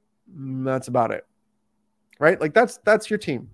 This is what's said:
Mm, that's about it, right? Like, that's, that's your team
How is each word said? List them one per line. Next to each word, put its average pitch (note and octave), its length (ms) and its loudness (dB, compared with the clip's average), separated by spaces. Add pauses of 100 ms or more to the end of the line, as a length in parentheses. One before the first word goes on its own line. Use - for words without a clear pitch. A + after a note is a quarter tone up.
(360)
Mm, C3 300 -8
that's C3 220 -2
about B2 240 0
it, - 140 -8 (960)
right? E3 200 4
Like, D#3 140 -2
that's, A#3 240 4
that's G#3+ 320 2
your G#3 100 -2
team C3+ 340 -6